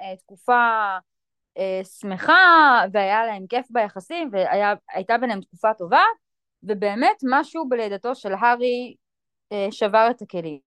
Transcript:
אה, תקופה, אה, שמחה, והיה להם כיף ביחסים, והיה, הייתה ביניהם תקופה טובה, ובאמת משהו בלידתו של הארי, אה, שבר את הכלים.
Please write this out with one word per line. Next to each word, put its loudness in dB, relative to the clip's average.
אה, -12
תקופה, -2
אה, -4
שמחה, 4
והיה 0
להם -8
כיף -4
ביחסים, -6
והיה, 0
הייתה -4
ביניהם -4
תקופה -4
טובה, 2
ובאמת -2
משהו -2
בלידתו -4
של -8
הארי, -2
אה, -4
שבר 2
את -8
הכלים. -10